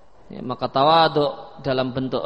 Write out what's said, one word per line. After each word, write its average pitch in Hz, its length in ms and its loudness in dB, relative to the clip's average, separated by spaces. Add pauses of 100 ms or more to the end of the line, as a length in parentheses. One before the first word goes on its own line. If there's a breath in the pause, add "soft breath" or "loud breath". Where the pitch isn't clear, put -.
(320)
Ya, - 80 -16
maka 127 320 -8
tawaduk 151 880 2
dalam 131 320 -2
bentuk 131 340 -4